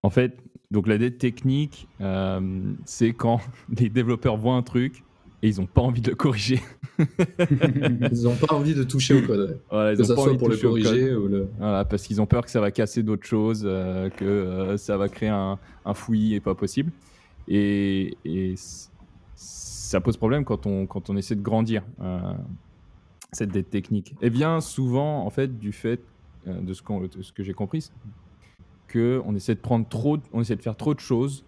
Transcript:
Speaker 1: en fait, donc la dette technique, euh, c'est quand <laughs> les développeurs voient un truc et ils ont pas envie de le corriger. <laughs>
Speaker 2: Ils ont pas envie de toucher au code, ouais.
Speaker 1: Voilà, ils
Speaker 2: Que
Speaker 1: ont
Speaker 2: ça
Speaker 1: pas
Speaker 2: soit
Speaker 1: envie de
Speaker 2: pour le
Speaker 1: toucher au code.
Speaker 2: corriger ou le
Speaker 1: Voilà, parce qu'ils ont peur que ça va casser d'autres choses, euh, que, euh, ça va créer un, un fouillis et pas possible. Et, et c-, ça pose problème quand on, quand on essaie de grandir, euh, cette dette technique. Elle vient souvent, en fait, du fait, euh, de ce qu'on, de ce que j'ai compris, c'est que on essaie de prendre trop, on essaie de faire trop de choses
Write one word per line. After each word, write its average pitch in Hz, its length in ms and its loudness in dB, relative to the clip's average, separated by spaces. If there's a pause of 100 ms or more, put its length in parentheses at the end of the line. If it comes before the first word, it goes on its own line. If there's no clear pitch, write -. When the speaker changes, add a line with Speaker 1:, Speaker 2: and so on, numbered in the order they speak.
Speaker 1:
en 101 80 4
fait, 123 280 2 (340)
donc 101 160 2
la 107 100 4
dette 123 200 0
technique, 135 720 -2 (100)
euh, 95 600 -2 (240)
c'est 117 260 0
quand 117 300 0 (160)
<laughs> - 200 -8
les 117 120 2
développeurs 117 480 0
voient 120 180 2
un 123 80 0
truc 127 400 -4 (380)
et 110 80 4
ils 98 120 0
ont 95 40 0
pas - 160 4
envie 120 200 0
de - 80 0
le - 60 -2
corriger. 120 440 2 (380)
<laughs> 143 1120 2
Speaker 2:
Ils 120 160 2
ont 120 80 4
pas 151 180 2
envie 147 220 2
de 135 80 2
toucher 131 300 4
au 123 120 8
code, 101 260 2
ouais. - 60 -6 (120)
Speaker 1:
Voilà, 107 240 2
ils 104 40 2
Speaker 2:
Que 113 40 6
Speaker 1:
ont 107 40 8
Speaker 2:
ça 120 100 4
Speaker 1:
pas 135 80 2
Speaker 2:
soit 135 80 6
Speaker 1:
envie 135 40 4
de 123 40 0
Speaker 2:
pour 120 100 4
le 113 60 4
Speaker 1:
toucher 117 120 2
au 113 60 4
code. 113 100 4
Speaker 2:
corriger 123 320 4
ou 101 140 0
le 98 200 0 (100)
Speaker 1:
Voilà, 101 260 0
parce 101 200 -2
qu'ils 107 160 0
ont 107 40 4
peur 120 180 4
que - 80 -10
ça 120 80 2
va 101 120 2
casser 113 320 0
d'autres 107 220 -2
choses, 107 400 2
euh, 95 440 -2
que, 95 160 -6
euh, 95 520 0
ça 101 200 -2
va 101 100 2
créer 107 220 -4
un, 98 280 -2 (280)
un 101 80 -2
fouillis 107 420 0
et 101 60 -2
pas 95 140 -2
possible. 139 360 -2 (560)
Et, 101 800 2
et 92 320 -4
c-, - 320 -18 (460)
ça - 680 -6
pose 110 160 0
problème 131 260 0
quand 117 220 -4
on, 98 220 -2
quand - 220 -10
on 101 60 -2
essaie 101 200 -4
de 101 60 -4
grandir, 110 420 0 (180)
euh, 90 180 -6 (1120)
cette 104 200 -6
dette 95 180 -4
technique. 104 520 -4
Elle 120 120 -4
vient 156 260 0
souvent, 135 680 -4
en 107 40 -4
fait, 131 280 -4
du 104 140 -8
fait, 117 300 -6 (460)
euh, 92 120 -8
de 92 140 -8
ce - 80 -14
qu'on, 101 200 -6
de 92 200 -10
ce - 100 -18
que 104 120 -10
j'ai 95 100 -8
compris, 151 300 -6
c'est - 100 -18 (960)
que 120 360 2
on 104 100 -2
essaie 107 200 -2
de - 60 -14
prendre 113 260 0
trop, 143 300 0 (160)
on 117 80 0
essaie 107 160 -2
de - 40 -12
faire 110 140 -6
trop 151 180 -2
de 147 60 -4
choses 135 480 -2